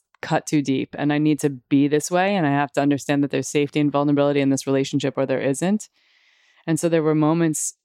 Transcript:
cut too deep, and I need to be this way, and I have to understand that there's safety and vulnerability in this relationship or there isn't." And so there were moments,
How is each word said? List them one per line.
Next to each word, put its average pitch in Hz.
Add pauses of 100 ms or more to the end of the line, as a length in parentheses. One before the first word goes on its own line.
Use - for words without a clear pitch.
(200)
cut -
too 151
deep, 131
and 147
I 147
need 151
to 147
be 139
this 147
way, 185
and 180
I 143
have 143
to -
understand 143
that 139
there's 135
safety 147
and 147
vulnerability 143
in 139
this 135
relationship 135
or 135
there 131
isn't." 170 (800)
And 160
so 170
there 165
were 156
moments, 156 (100)